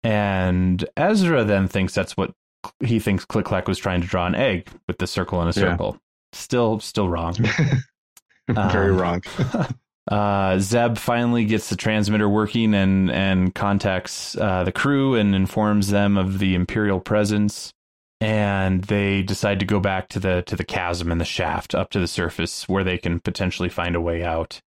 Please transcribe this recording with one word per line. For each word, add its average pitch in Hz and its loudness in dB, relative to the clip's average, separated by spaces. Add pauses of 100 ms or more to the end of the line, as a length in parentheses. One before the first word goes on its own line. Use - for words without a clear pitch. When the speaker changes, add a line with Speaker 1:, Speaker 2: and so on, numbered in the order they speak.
Speaker 1:
And 92 2 (100)
Ezra 170 2
then 98 2
thinks 95 -2
that's - -2
what 95 -2 (480)
he 113 2
thinks 98 0
Click 107 -2
Clack 92 -2
was 95 0
trying 90 -2
to 87 -4
draw 90 -2
an 90 -2
egg 110 -2 (180)
with 87 -6
the 92 -4
circle 90 -2
in 85 0
a 90 0
Speaker 2:
Yeah. 95 0
Speaker 1:
circle. 90 -4 (360)
Still, 113 0
still - -2
wrong. 85 -2 (580)
Speaker 2:
<laughs> - -16
Very 98 2
Speaker 1:
Um, 92 4
Speaker 2:
wrong. 87 0 (440)
Speaker 1:
<laughs> - -14
uh, 98 2
Zeb 117 2
finally 120 0
gets 107 0
the 98 -2
transmitter 104 2
working 107 2
and, 95 4
and 92 2
contacts, 98 -2
uh, 92 0
the 92 0
crew 135 2
and 104 4
informs 101 2
them 101 2
of 95 0
the 95 2
Imperial 95 0
presence. 104 0 (480)
And 98 0
they 98 0
decide 98 -2
to 101 0
go 101 0
back 95 -2
to 101 -6
the, 90 0
to - -6
the 90 -4
chasm 87 -4
and 85 0
the 78 -2
shaft 80 -4
up 95 -2
to 104 0
the 87 0
surface - -4
where 95 2
they 90 -2
can 87 -2
potentially 90 -4
find 87 -4
a 85 0
way 85 -2
out. 82 -4